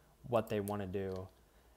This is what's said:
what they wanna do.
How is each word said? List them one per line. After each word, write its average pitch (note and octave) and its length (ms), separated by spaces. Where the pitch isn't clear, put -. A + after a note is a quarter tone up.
what A2+ 200
they G#2+ 120
wanna G2+ 260
do. F#2+ 420